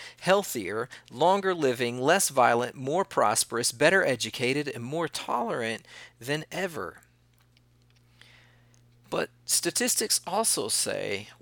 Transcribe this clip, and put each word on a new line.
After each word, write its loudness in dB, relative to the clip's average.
healthier, 0
longer 2
living, 0
less 4
violent, 4
more -2
prosperous, 0
better 4
educated, -2
and -10
more -4
tolerant -4
than -4
ever. -8
But 0
statistics 0
also 0
say -4